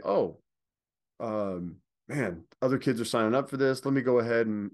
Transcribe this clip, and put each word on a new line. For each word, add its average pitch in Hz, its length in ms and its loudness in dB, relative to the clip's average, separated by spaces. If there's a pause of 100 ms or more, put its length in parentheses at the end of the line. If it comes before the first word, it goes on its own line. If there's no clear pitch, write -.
"Oh, 101 360 0 (800)
um, 95 580 -4 (320)
man, 104 360 -4 (180)
other 131 160 2
kids 120 220 0
are 117 40 -2
signing 113 300 2
up 139 160 0
for 139 60 -8
this. 135 280 0
Let 139 100 0
me 135 60 2
go 123 180 4
ahead 117 280 2
and, 104 280 -4